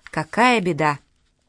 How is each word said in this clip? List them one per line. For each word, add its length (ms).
«какая 500
беда». 380